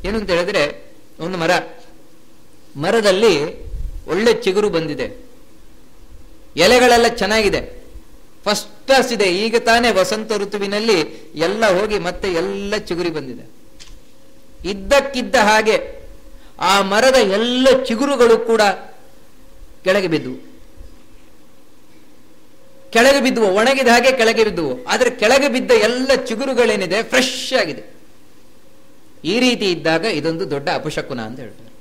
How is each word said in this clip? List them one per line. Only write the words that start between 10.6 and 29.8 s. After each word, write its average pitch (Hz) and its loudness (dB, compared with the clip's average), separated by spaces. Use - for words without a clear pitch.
ಎಲ್ಲ 190 -2
ಹೋಗಿ 208 0
ಮತ್ತೆ 180 -6
ಎಲ್ಲ 196 -4
ಚಿಗುರಿ 175 -4
ಬಂದಿದೆ. 139 -10
ಇದ್ದಕ್ಕಿದ್ದ 233 -2
ಹಾಗೆ 214 4
ಆ 185 2
ಮರದ 226 4
ಎಲ್ಲ 247 2
ಚಿಗುರುಗಳು 233 4
ಕೂಡ 226 0
ಕೆಳಗೆ 190 2
ಬಿದ್ದುವು, 131 -4
ಕೆಳಗೆ 269 4
ಬಿದ್ದುವು, 233 2
ಒಣಗಿದ 254 2
ಹಾಗೆ 240 4
ಕೆಳಗೆ 226 2
ಬಿದ್ದುವು. 170 -2
ಆದ್ರೆ 220 0
ಕೆಳಗೆ 262 2
ಬಿದ್ದ 254 0
ಎಲ್ಲ 254 0
ಚಿಗುರುಗಳೇನಿದೆ 220 -2
Fresh 254 -2
ಆಗಿದೆ. 170 -2
ಈ 185 0
ರೀತಿ 233 2
ಇದ್ದಾಗ 160 0